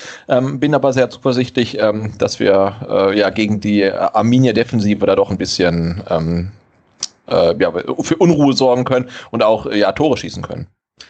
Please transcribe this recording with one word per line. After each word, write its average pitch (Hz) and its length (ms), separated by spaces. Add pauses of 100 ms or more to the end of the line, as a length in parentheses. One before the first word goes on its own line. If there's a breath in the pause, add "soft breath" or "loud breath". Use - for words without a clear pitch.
(280 loud breath)
ähm, 135 320
bin 147 140
aber 135 200
sehr 123 180
zuversichtlich, 123 680
ähm, 107 380
dass 104 220
wir, 98 340 (160)
äh, 98 300
ja, 101 100
gegen 104 300
die 104 260
Arminia 113 640
Defensive 104 540
da 98 100
doch 98 140
ein 95 80
bisschen, 87 720
ähm, 85 420 (800)
äh, 85 300
ja, 90 120 (300)
für - 160
Unruhe 147 360
sorgen 123 320
können 127 200 (240 loud breath)
und 117 140
auch, 107 280
ja, 104 200
Tore 147 260
schießen - 240
können. 73 240 (440 loud breath)